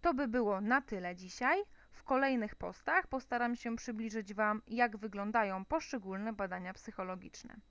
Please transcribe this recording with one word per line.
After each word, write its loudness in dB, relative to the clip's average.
To 6
by 2
było 2
na 4
tyle -6
dzisiaj. 0
W -20
kolejnych 2
postach 0
postaram 0
się -4
przybliżyć -4
Wam, 2
jak 2
wyglądają 0
poszczególne -2
badania -4
psychologiczne. -10